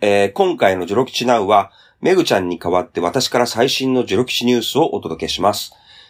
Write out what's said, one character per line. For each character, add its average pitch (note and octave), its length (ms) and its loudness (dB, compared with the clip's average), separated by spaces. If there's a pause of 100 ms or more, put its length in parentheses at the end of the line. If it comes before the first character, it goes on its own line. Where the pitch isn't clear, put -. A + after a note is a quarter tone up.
え G2+ 240 2
ー、 G2 60 -2
今 F#3 240 0
回 G2 220 2
の F2+ 80 -4
ジ F#2 80 -4
ロ B2 100 2
吉 B2+ 220 -6
ナ A#2+ 140 4
ウ F#2+ 80 -2
は、 G2+ 240 4 (280)
め E3+ 140 2
ぐ F3+ 100 4
ち A#2+ 120 0
ゃ - 20 4
ん F#2 100 -2
に F2 120 -4
代 F2 120 -4
わ F2+ 120 2
っ - 40 -12
て - 140 -6
私 F2 260 -2
か B2+ 120 0
ら A#2+ 80 0
最 A#2+ 240 0
新 C3 240 -2
の B2 100 0
ジ B2 120 -4
ロ B2+ 60 2
吉 - 220 -4
ニ B2 80 2
ュ A#2+ 60 2
ー - 20 -4
ス - 140 -6
を D3+ 180 0
お G2+ 80 -4
届 E2 240 -8
け - 20 -6
し - 140 -6
ま G2+ 140 2
す。 - 180 -12 (360)